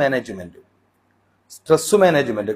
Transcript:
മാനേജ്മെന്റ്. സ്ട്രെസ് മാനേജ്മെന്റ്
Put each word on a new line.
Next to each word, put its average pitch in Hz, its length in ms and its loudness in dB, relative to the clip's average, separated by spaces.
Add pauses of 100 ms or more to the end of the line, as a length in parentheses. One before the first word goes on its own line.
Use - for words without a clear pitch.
മാനേജ്മെന്റ്. 113 600 -6 (920)
സ്ട്രെസ് - 460 0
മാനേജ്മെന്റ് 120 560 2